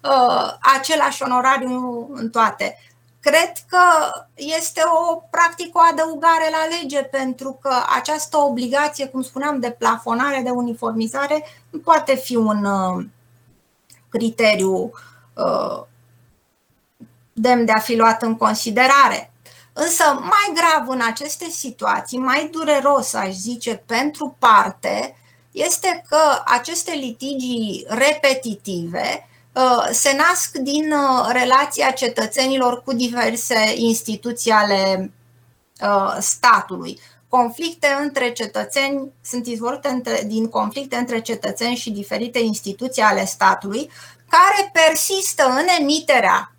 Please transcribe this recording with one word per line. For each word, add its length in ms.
uh, 500
același 440
onorariu 880
în 180
toate. 480
Cred 320
că 120
este 500
o, 300
practic, 460
o 40
adăugare 600
la 260
lege, 260
pentru 600
că 100
această 400
obligație, 680
cum 160
spuneam, 380
de 100
plafonare, 760
de 60
uniformizare, 920
nu 80
poate 360
fi 220
un, 280
uh, 400
criteriu, 800
uh, 480
demn 320
de 80
a 60
fi 180
luat 260
în 140
considerare. 960
Însă, 320
mai 360
grav 340
în 180
aceste 420
situații, 680
mai 340
dureros, 640
aș 180
zice, 540
pentru 520
parte, 760
este 580
că 100
aceste 480
litigii 960
repetitive, 1400
uh, 380
se 260
nasc 400
din, 360
uh, 400
relația 580
cetățenilor 920
cu 100
diverse 840
instituții 760
ale, 600
uh, 380
statului. 800
Conflicte 580
între 320
cetățeni, 800
sunt 220
izvorâte 420
între, 380
din 220
conflicte 480
între 240
cetățeni 560
și 140
diferite 480
instituții 640
ale 220
statului, 680
care 440
persistă 760
în 200
emiterea 800